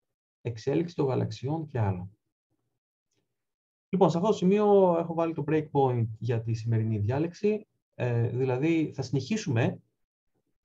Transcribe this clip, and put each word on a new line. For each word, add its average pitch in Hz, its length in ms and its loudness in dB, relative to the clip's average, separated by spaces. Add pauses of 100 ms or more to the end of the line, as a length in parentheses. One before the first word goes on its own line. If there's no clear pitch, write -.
(400)
εξέλιξη 143 540 -2
των 151 120 0
γαλαξιών 127 600 -4
και 131 120 -8
άλλα. 95 300 -2 (1800)
Λοιπόν, 185 220 4
σε 170 60 -2
αυτό 185 120 0
το 208 60 2
σημείο 196 640 4
έχω 170 160 -4
βάλει 165 200 -2
το 151 120 -4
breakpoint 135 640 0 (100)
για 117 240 -2
τη 113 120 -4
σημερινή 110 440 -2
διάλεξη, 170 680 -2 (280)
ε, 120 340 0
δηλαδή 131 680 0
θα 135 80 -6
συνεχίσουμε 147 760 -2 (880)